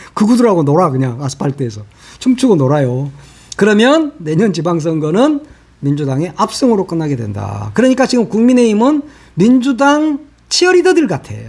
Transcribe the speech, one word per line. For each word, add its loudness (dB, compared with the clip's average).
그구들하고 2
놀아, 2
그냥 -4
아스팔트에서. -6
춤추고 0
놀아요. 0
그러면 2
내년 0
지방선거는 -2
민주당의 -2
압승으로 -2
끝나게 -4
된다. -8
그러니까 2
지금 0
국민의힘은 2
민주당 2
치어리더들 2
같아, -6